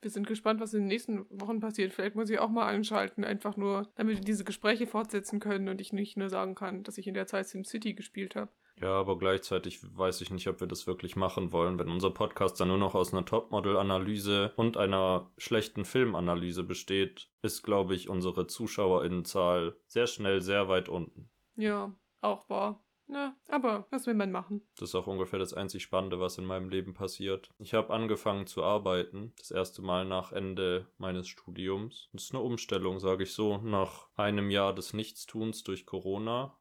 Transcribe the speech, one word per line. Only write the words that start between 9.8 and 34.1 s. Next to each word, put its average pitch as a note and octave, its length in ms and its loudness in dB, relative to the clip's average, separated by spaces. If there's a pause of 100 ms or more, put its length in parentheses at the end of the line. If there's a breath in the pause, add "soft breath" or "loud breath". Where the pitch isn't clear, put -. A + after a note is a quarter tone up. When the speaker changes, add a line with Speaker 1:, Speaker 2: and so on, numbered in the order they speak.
Speaker 2:
weiß F#2 380 0
ich F#2 100 -8
nicht, F#2 160 -4
ob F2+ 120 -2
wir F#2 80 -2
das F2+ 200 -6
wirklich F2+ 280 -4
machen F#2+ 360 0
wollen, F2 280 2
wenn E2 100 -2
unser F#2 200 4
Podcast G2 500 0
dann F2+ 100 4
nur F#2+ 100 6
noch G2 160 2
aus F#2 180 4
einer F#2 100 2
Topmodel-Analyse G2+ 1300 2
und A2+ 200 2
einer F#2+ 600 4
schlechten G#2+ 480 0
Filmanalyse F2 800 2
besteht, F#2+ 680 -2 (140)
ist, - 180 -2
glaub G2 300 2
ich, F2+ 180 -4
unsere F2+ 380 0
ZuschauerInnenzahl F2+ 1400 2
sehr A#2+ 220 2
schnell G2 340 2
sehr G2 280 2
weit F#2 200 4
unten. - 400 -6 (260)
Speaker 1:
Ja, G#3 400 -2 (260)
auch G3+ 280 0
wahr. G#3 340 -2 (220)
Na, C#4 300 -6 (120)
aber A3+ 440 0
was C4 160 -2
will A#3 80 4
man G3 160 2
machen? F#3 340 -4 (120)
Speaker 2:
Das - 120 -8
ist - 60 -2
auch F2+ 120 0
ungefähr F#2+ 300 0
das F#2 160 0
einzig F#2+ 300 -4
Spannende, F#2 360 0
was F#2 200 -2
in F#2 60 -4
meinem F#2 240 -4
Leben F#2+ 260 -2
passiert. F#2+ 640 -4
Ich G#2+ 160 -2
hab G#2+ 160 4
angefangen G#2+ 560 0
zu F2+ 160 -2
arbeiten, G2 760 0
das - 140 -16
erste F#2 320 -2
Mal F#2 220 0
nach F#2 260 -2
Ende F#2 560 -2 (100)
meines F#2 300 -4
Studiums. F#2+ 840 -6
Das G2 100 -12
ist - 100 -14
eine C3 80 -2
Umstellung, G2 580 -2
sag F#2+ 220 2
ich F#2 120 -4
so, G#2 260 0
nach G#2 560 0